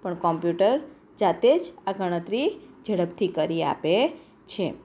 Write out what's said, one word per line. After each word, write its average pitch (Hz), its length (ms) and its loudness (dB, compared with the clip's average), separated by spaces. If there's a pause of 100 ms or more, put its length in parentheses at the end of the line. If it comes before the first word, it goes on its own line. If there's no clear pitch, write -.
પણ 180 120 -6
કોમ્પ્યુટર 170 640 2 (400)
જાતે 220 380 4
જ 339 40 -2 (240)
આ 196 60 -4
ગણતરી 190 680 -2 (280)
ઝડપથી 180 400 0
કરી 165 340 -2
આપે 180 460 2 (380)
છે. - 280 -6 (100)